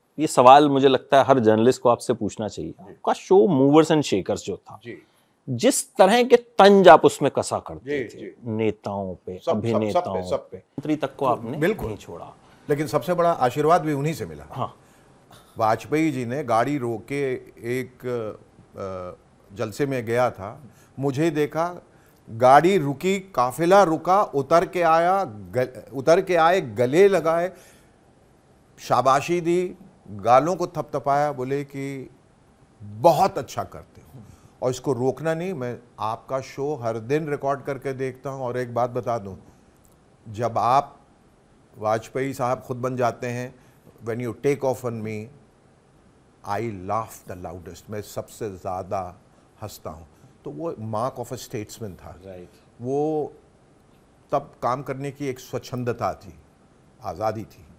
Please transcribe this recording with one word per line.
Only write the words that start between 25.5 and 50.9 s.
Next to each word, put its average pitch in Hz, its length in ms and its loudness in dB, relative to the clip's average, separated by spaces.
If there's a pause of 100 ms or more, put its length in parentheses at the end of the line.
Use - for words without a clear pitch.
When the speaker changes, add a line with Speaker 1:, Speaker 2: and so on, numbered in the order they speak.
Speaker 2:
उतर 156 280 4
के 180 140 -2
आए, 170 260 4
गले 127 460 4
लगाए, 170 440 0 (1300)
शाबाशी 139 600 2
दी, 180 340 -2 (360)
गालों 127 440 4
को 170 120 -4
थपथपाया, 147 640 -2
बोले 135 320 -6
कि 139 460 -12 (760)
बहुत 160 540 2
अच्छा 117 260 -8
करते - 380 -18
हो - 180 -20 (420)
और 127 100 0
इसको 131 220 -4
रोकना 135 400 -2
नहीं। 180 200 -6
मैं 123 240 -8 (220)
आपका 117 420 -6
शो 143 340 -8
हर 117 240 -6
दिन 147 300 -4
रिकॉर्ड 143 320 -4
करके 135 320 -8
देखता 131 360 -8
हूँ। 135 160 -8
और 120 120 -6
एक 120 160 -6
बात 120 160 0
बता 120 280 -6
दूँ, 98 200 -12 (920)
जब 110 280 -4
आप 120 420 0 (760)
वाजपेयी 117 560 -4
साहब 127 280 -4
खुद 123 160 -10
बन 127 180 -6
जाते 123 320 -2
हैं, 123 280 -8 (500)
when 113 120 -6
you 120 160 -8 (120)
take 143 140 0
off 127 260 -4
on 117 160 -8
me, 107 220 -10 (1300)
I 110 220 -4 (160)
laugh 107 440 -6
the 90 140 -14
loudest, 87 440 -16
मैं 107 120 -8
सबसे - 480 -12
ज़्यादा 92 720 -10 (400)
हंसता 101 280 -14
हूँ। 80 180 -18 (380)
तो 147 60 -12
वो 156 200 -10
mark 110 560 -8